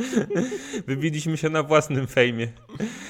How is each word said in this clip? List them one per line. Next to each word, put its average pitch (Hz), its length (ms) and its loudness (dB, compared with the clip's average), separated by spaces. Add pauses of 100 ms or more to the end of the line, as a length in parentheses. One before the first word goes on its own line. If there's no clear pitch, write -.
(240)
<laughs> 247 640 -4
wybiliśmy 151 500 -2
się 160 140 -2
na 156 120 2
własnym 143 440 4
fejmie. 117 420 2 (600)